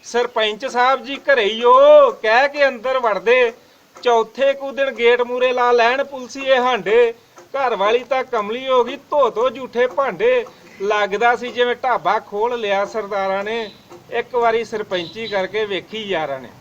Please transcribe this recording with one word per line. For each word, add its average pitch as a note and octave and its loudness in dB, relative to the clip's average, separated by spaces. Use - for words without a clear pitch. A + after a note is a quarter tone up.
ਸਰਪੰਚ A3+ -2
ਸਾਹਿਬ B3 0
ਜੀ C#4 -10
ਘਰੇ C4 2
ਹੀ A3 -2
ਓ C#4 8
ਕਹਿ A#3 2
ਕੇ C#4+ 0
ਅੰਦਰ B3+ -4
ਵੜਦੇ। A3+ 0
ਚੌਥੇ A#3+ 0
ਕੁ C#4 -8
ਦਿਨ C4+ -2
ਗੇਟ A#3+ 2
ਮੂਰੇ B3 -2
ਲਾ B3 0
ਲੈਣ B3 2
ਪੁਲਸੀਏ C4 -2
ਹਾਂਡੇ, A#3 2
ਘਰ B3+ -4
ਵਾਲੀ G#3+ 0
ਤਾਂ B3+ -4
ਕਮਲੀ A#3+ -6
ਹੋ B3+ 2
ਗਈ, C4 -6
ਧੋ C#4 0
ਧੋ B3 -2
ਝੂਠੇ B3 -4
ਭਾਂਡੇ। A#3+ 0
ਲੱਗਦਾ G#3 0
ਸੀ A#3+ -10
ਜਿਵੇਂ A#3+ -2
ਢਾਬਾ A3 -2
ਖੋਲ A#3 -6
ਲਿਆ G3+ -2
ਸਰਦਾਰਾਂ G3+ -6
ਨੇ, A3 -8
ਇੱਕ A#3 -6
ਵਾਰੀ A#3 0
ਸਰਪੰਚੀ G#3 -8
ਕਰਕੇ G3 -4
ਵੇਖੀ G#3 -8
ਯਾਰਾਂ D#3 -6
ਨੇ। A#2 -18